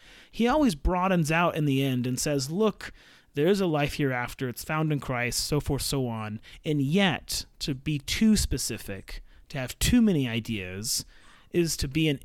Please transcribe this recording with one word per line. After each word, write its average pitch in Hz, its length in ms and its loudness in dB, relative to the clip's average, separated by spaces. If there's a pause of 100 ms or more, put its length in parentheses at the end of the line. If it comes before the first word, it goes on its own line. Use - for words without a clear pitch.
(320)
he 226 160 0
always 269 280 4
broadens 180 560 2
out 165 240 2
in 156 100 0
the 135 180 2
end 127 240 0
and 127 120 -4
says, 143 300 -2
"Look, 202 420 -2 (440)
there 143 120 2
is 196 140 4
a 190 60 2
life 147 260 0
hereafter. 127 560 -2
It's - 140 -10
found 156 280 -2
in 147 80 0
Christ, 120 460 -2
so 151 140 0
forth, 139 240 -2
so 135 240 -2
on." 110 320 -6 (260)
And 151 160 0
yet, 160 640 0 (140)
to - 160 -4
be 147 240 -4
too 220 360 4
specific, - 840 -4 (280)
to 147 100 -8
have 127 180 -8
too - 240 4
many 175 260 4
ideas, 110 800 -4 (460)
is 170 260 0
to 151 100 -2
be 156 220 2
an 139 160 0